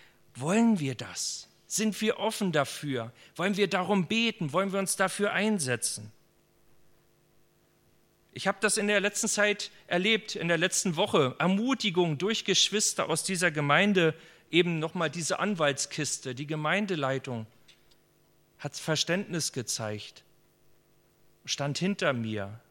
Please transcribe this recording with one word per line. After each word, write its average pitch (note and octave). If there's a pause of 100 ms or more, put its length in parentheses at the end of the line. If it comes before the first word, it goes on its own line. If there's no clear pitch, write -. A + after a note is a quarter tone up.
(340)
Wollen G3+
wir C3
das? - (200)
Sind G#3+
wir G#3+
offen G3+
dafür? C3+ (220)
Wollen F#3
wir G3
darum F#3
beten? G#3+
Wollen F#3+
wir G3
uns F#3+
dafür G3
einsetzen? C#3 (2250)
Ich -
habe F#3+
das G#3
in G#3
der G#3
letzten G3+
Zeit G#3 (160)
erlebt, G#3
in E3
der E3+
letzten F3
Woche. E3
Ermutigung F#3
durch G#3
Geschwister -
aus D#3
dieser F3+
Gemeinde, D#3+ (340)
eben E3+
nochmal D#3+
diese E3+
Anwaltskiste, D3
die C#3+
Gemeindeleitung D3+ (1120)
hat -
Verständnis E3
gezeigt, G#2+ (1200)
stand C#3+
hinter F3+
mir, A2